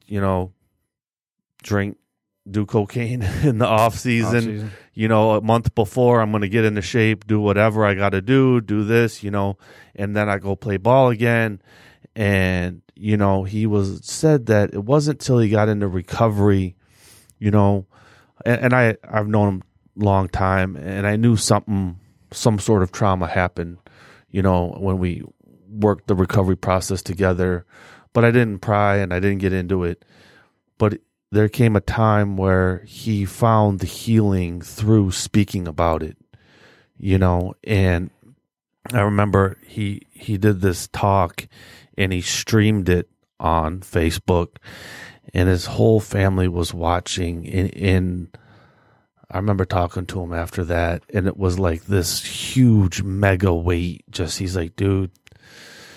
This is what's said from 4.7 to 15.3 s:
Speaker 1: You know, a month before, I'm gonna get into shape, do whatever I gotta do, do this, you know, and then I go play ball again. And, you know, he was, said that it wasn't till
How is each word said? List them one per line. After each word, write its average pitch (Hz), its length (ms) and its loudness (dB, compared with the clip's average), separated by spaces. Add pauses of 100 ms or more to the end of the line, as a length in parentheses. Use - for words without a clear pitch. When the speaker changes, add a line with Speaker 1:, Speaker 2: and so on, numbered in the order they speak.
Speaker 1:
You 110 160 -2
know, 110 220 4
a 107 100 2
month 113 340 0
before, 120 460 2
I'm 107 100 0
gonna 104 160 -2
get 110 160 0
into 107 180 0
shape, 110 460 0
do 107 140 0
whatever 104 440 2
I 101 80 4
gotta 98 280 0
do, 127 400 2
do 104 240 -2
this, 113 360 0
you 101 100 -8
know, 98 260 -2 (380)
and 101 200 -6
then 104 140 0
I 101 80 0
go 98 180 -4
play 98 220 -4
ball 123 320 4
again. 113 520 -2 (540)
And, 92 640 0 (140)
you 107 220 -2
know, 98 260 2
he 107 220 -4
was, 101 400 -2
said 151 400 0
that 104 280 2
it 101 120 -6
wasn't 147 340 0
till 123 200 2